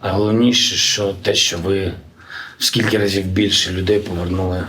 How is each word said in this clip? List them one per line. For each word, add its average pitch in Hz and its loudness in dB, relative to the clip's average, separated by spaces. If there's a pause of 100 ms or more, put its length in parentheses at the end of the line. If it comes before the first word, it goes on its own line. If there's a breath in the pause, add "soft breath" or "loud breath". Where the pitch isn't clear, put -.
а 98 -4
головніше, 110 2
що 101 0
те, 95 -2
що - 0
ви 95 -2 (680 loud breath)
в - -4
скільки 110 2
разів 98 0
більше 95 2
людей 92 2
повернули 90 -2